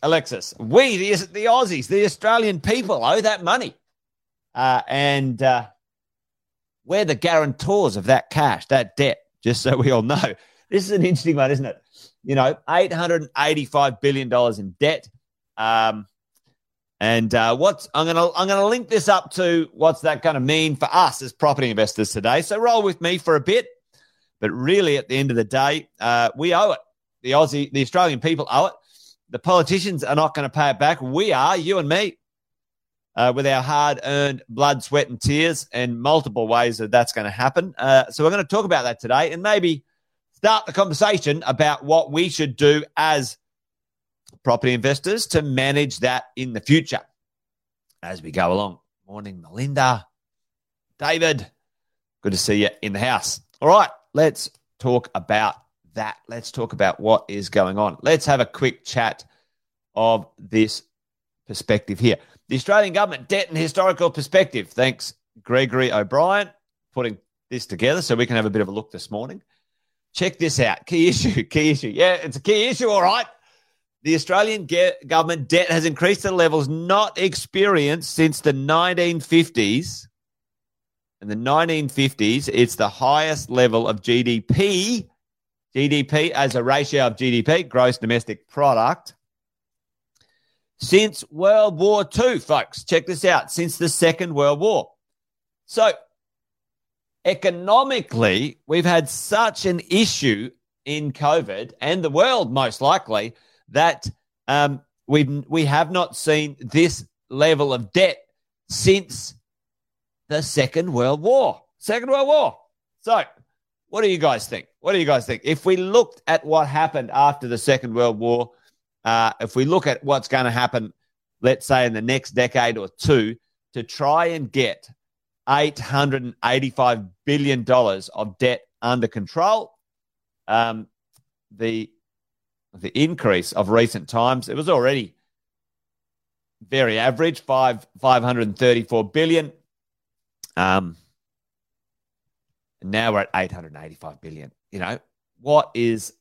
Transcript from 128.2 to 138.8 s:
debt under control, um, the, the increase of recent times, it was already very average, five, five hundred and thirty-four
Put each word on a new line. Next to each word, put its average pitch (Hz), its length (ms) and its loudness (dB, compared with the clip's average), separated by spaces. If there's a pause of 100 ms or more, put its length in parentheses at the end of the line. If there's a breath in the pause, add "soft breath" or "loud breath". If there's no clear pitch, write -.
debt 123 220 0 (200)
under 120 260 0
control, 180 720 -2 (680)
um, 113 400 -2 (680)
the, 110 360 -6 (800)
the 92 160 -12
increase 135 600 -2
of 98 180 -2
recent 110 400 0
times, 123 400 -2
it 117 60 -8
was 151 140 -4
already 127 440 0 (1500)
very 123 300 0
average, 131 440 0
five, 131 440 0 (140)
five 127 240 4
hundred 120 240 -2
and 98 100 -8
thirty-four 117 540 0